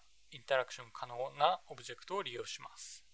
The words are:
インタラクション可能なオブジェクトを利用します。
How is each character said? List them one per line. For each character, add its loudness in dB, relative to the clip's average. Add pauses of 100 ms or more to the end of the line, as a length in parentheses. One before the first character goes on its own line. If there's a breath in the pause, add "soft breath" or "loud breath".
(300)
イ -14
ン -16
タ 4
ラ 6
ク -6
シ -10
ョ -12
ン -18
可 -6
能 -4
な 6
オ -10
ブ -14
ジ -10
ェ -8
ク -16
ト -2
を 0
利 -4
用 -4
し -6
ま -12
す。 -10